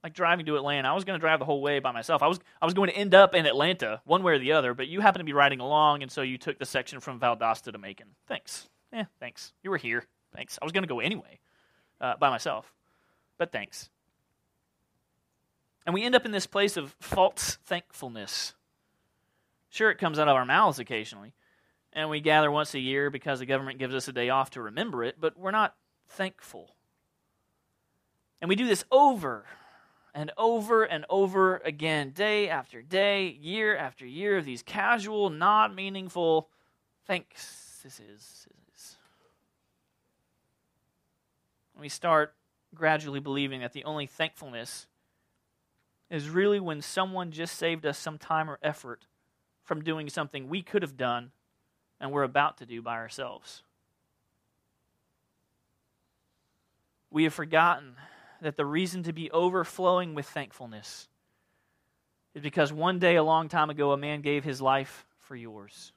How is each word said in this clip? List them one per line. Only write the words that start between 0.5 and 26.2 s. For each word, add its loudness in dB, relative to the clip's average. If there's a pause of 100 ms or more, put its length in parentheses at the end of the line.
Atlanta. 0
I 2
was 0
gonna -4
drive 4
the -4
whole 0
way 2
by -2
myself. 0
I 6
was, 2 (240)
I 0
was 2
going 2
to -4
end 0
up 12
in 4
Atlanta, 0
one 2
way 4
or 4
the 2
other, 4
but -4
you -6
happened 6
to -8
be -4
riding 6
along, 2
and -14
so -4
you -4
took -8
the -8
section -6
from -10
Valdosta 0
to -14
Macon. -16 (220)
Thanks. -12 (240)
Eh, -6 (140)
thanks. -16 (120)
You -6
were 0
here. -2 (280)
Thanks. -14
I -8
was -6
gonna -2
go -6
anyway, -6 (600)
uh, -4
by 4
myself. -6 (640)
But -4
thanks. -10 (1900)
And -2
we -2
end 2
up 6
in -6
this -2
place 0
of -8
false 0
thankfulness. -10 (1160)
Sure, 2
it -2
comes 0
out 6
of 8
our 4
mouths 4
occasionally, -10 (600)
and -4
we -2
gather 6
once -2
a -4
year -2
because -4
the -10
government -4
gives -6
us -4
a -12
day -2
off 2
to -12
remember -6
it, -6
but -2
we're -6
not 0 (360)
thankful. -12 (1600)